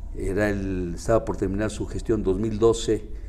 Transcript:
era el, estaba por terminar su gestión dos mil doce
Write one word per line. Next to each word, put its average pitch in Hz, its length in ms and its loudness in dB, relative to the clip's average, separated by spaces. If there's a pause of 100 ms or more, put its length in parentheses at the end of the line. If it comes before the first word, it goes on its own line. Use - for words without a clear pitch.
(160)
era 98 340 0
el, 95 460 -2
estaba 113 280 2
por 92 120 -2
terminar 101 340 0
su 104 160 -6
gestión 104 360 0
dos 92 160 2
mil 110 200 -2
doce 110 460 4 (240)